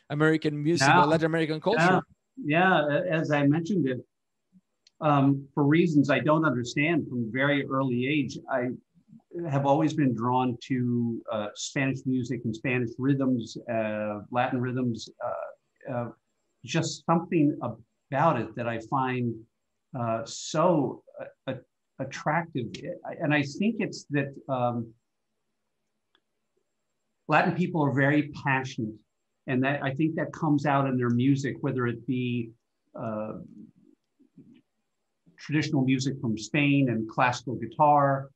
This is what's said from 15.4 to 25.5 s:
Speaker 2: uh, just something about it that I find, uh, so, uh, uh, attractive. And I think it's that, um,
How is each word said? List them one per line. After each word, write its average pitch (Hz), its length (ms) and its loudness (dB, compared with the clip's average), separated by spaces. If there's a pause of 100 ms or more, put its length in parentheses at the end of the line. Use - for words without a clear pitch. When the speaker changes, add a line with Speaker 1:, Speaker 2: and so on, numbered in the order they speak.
Speaker 2:
uh, 120 180 -6 (540)
just 143 420 -4
something 165 560 2
about - 760 -2
it 110 180 -6
that 117 120 -6
I 113 120 -4 (100)
find, 127 440 -2 (640)
uh, 113 260 -2
so, 156 800 0 (180)
uh, - 300 -12
uh, 131 40 -4 (440)
attractive. 151 680 -4 (560)
And 151 120 2
I 147 80 2
think 220 380 -2
it's - 300 -6
that, 139 240 -2 (140)
um, 120 440 -2 (2250)